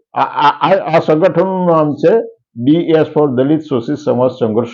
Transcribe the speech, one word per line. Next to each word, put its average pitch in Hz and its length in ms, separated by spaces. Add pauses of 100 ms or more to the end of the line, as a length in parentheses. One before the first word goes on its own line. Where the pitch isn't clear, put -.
(140)
આ, 131 60
આ, 143 500
આ, 175 260
આ - 20
સંગઠનનું 180 680
નામ 156 280
છે 208 280 (340)
ડી 123 160
એસ 160 420
ફોર, 147 160
દલિત 139 300
શોષિત 139 360
સમાજ 127 340
સંઘર્ષ 113 440